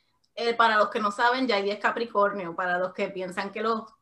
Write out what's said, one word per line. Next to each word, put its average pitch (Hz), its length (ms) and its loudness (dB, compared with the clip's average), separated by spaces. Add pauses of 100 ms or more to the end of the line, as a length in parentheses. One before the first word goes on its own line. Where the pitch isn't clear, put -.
(360)
Eh, 233 200 -2
para 226 220 4
los 208 120 4
que 226 100 -4
no 214 120 0
saben, 247 360 2
Yaidi 202 240 0
es 208 80 -4
Capricornio. 202 760 0
Para 180 240 -2
los 185 140 -2
que 196 160 -4
piensan 185 420 -8
que 214 100 -8
los 220 220 -2 (180)